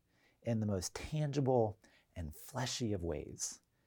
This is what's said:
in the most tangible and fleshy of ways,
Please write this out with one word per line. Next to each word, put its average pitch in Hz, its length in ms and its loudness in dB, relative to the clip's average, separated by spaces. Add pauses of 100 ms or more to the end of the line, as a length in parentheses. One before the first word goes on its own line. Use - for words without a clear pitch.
(420)
in 117 160 2
the 107 80 2
most 98 280 0
tangible 135 840 2 (380)
and 80 180 -6
fleshy 123 600 -2
of 87 100 -2
ways, - 560 -4 (260)